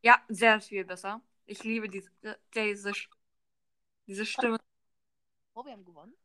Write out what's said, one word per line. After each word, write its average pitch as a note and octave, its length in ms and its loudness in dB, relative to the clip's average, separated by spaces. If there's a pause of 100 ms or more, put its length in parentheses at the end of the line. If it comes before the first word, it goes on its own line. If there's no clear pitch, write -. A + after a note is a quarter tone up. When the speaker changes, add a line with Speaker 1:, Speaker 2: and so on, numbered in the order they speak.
Speaker 1:
Ja, A#3+ 260 8
sehr G#3+ 320 6
viel G3 240 -8
besser. G3 360 -10 (260)
Ich G3+ 180 -16
liebe A3 240 -4
diese, F#3+ 220 -12 (440)
diese, G3+ 380 -4 (1120)
diese G3+ 200 -8
Stimme. A#3 320 -2 (960)
Speaker 2:
Oh, A#3+ 100 -16
wir C#4 80 -18
haben G3+ 120 -20
gewonnen? F3 300 -20 (100)